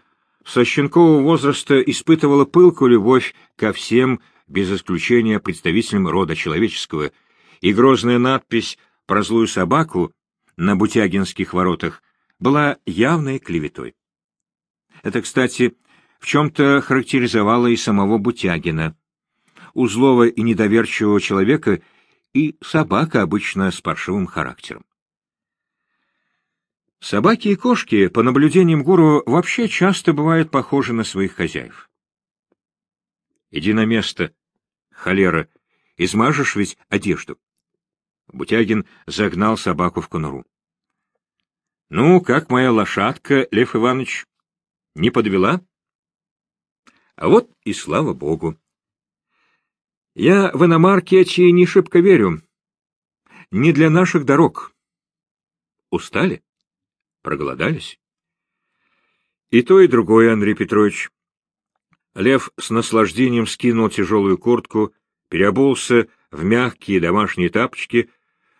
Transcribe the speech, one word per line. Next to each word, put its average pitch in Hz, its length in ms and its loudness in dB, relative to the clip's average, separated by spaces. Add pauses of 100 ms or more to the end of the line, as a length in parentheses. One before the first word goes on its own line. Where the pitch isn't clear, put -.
(440)
со 123 220 0
щенкового 151 560 2
возраста 139 580 0
испытывала 143 680 2
пылкую 165 460 4
любовь 117 440 2 (220)
ко 107 160 -2
всем, 127 480 -2 (300)
без 95 180 -2
исключения 107 720 -2
представителям 92 680 -4
рода 80 280 -2
человеческого, 80 760 -6 (500)
и 98 120 2
грозная 120 460 2
надпись 123 580 -4 (280)
про 101 180 -2
злую 110 240 0
собаку 95 640 -2 (440)
на 95 180 -2
бутягинских 95 800 -2
воротах 90 500 -4 (340)
была 143 480 0
явной 135 540 -2
клеветой. 73 560 -8 (1080)
Это, 110 180 -6
кстати, - 560 -2 (420)
в - 60 -20
чём-то 143 560 0
характеризовало 120 840 0
и 117 100 2
самого 104 400 0
Бутягина. 85 800 -4 (800)
У 123 140 0
злого 120 400 4
и 113 140 -2
недоверчивого 107 800 0
человека 101 600 0 (520)
и 147 280 -2
собака 127 600 -2
обычно 98 500 -4
с - 80 -12
паршивым 90 480 -6
характером. 64 580 -12 (2250)
Собаки 202 480 0
и 202 80 2
кошки, 185 520 0
по 113 140 0
наблюдениям 151 600 2
Гуру, 156 420 4
вообще 175 420 -2
часто 180 460 -2
бывают 160 380 0
похожи 131 420 -2
на 113 100 -4
своих 95 320 -6
хозяев. 78 540 -10 (1600)
«Иди 98 240 -4
на 110 120 0
место, 107 480 -4 (680)
холера, 90 480 0 (480)
измажешь 123 580 -2
ведь 101 220 -6 (120)
одежду». - 500 -6 (880)
Бутягин 107 580 -2 (220)
загнал 104 500 -2
собаку 87 440 -4
в - 60 -16
конуру. 71 380 -8 (1400)
«Ну, 156 320 4
как 151 280 -2
моя 127 220 2
лошадка, 113 800 -2
Лев 120 240 0
Иванович, 127 500 -2 (720)
не 82 140 0
подвела?» 107 520 0 (1500)
А 80 120 -4
вот 220 240 2 (120)
и 101 100 -6
слава 110 400 -4
богу. 80 440 -6 (1600)
Я 190 380 2
в 156 120 2
иномарки 180 500 4
эти 180 260 4 (100)
не 180 140 6
шибко 175 340 2
верю. 113 420 4 (1120)
Не 139 220 2
для 156 160 4
наших 165 360 0
дорог. 143 480 0 (1160)
Устали? - 500 -4 (800)
Проголодались? 73 760 -6 (1500)
И 120 120 4
то, 190 200 4
и 175 60 8
другое, 113 460 4
Андрей 104 220 0
Петрович. 104 560 -2 (1040)
Лев 123 420 0
с - 120 -14
наслаждением 113 800 0
скинул 113 420 -2
тяжёлую 98 480 0
куртку, 107 560 -2 (360)
переобулся 117 800 0 (220)
в 76 140 -10
мягкие 110 560 -2
домашние 90 500 -2
тапочки, 117 600 -4 (500)